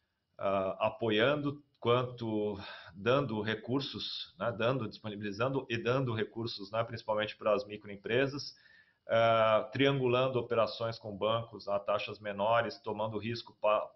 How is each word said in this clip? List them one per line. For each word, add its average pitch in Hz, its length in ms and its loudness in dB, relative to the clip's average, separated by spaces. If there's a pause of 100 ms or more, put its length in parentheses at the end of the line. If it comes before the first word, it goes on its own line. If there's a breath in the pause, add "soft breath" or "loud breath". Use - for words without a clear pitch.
(380 soft breath)
ah, 98 500 0
apoiando 131 760 0 (160)
quanto 117 800 0 (340 loud breath)
dando 113 480 2
recursos, 110 960 -4
né? 113 140 -2
Dando, 113 360 0
disponibilizando 107 840 -4
e 117 80 0
dando 120 360 0
recursos, 107 580 -6
né? 113 120 0
Principalmente 107 540 -2
pras 104 280 2
microempresas, 107 880 -2 (540 soft breath)
ah, 110 640 4
triangulando 127 680 2
operações 113 600 0
com 104 160 -10
bancos 107 540 -2
a 101 100 0
taxas 104 400 -2
menores, 104 600 0
tomando 107 380 -4
risco 117 440 -8
pa-, 107 240 4 (100)